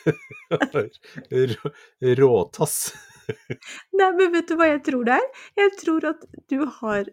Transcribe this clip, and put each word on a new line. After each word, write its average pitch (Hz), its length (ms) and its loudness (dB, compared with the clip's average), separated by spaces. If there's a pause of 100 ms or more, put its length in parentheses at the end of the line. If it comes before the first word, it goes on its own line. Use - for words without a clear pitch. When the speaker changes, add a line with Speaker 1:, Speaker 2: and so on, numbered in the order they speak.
(520)
Speaker 1:
<laughs> - 0 - (760)
rå-, 127 460 -2 (420)
råtass. 127 640 2 (1120)
Speaker 2:
Nei, 381 240 4
men 359 180 4
vet 339 160 -2
du 339 80 -4
hva 330 140 4
jeg 294 140 -2
tror 254 200 -2
det 240 140 2
er? 480 80 0 (300)
Jeg 403 200 4
tror 320 300 -2
at 320 160 -6 (240)
du 269 200 -2
har, 214 480 -4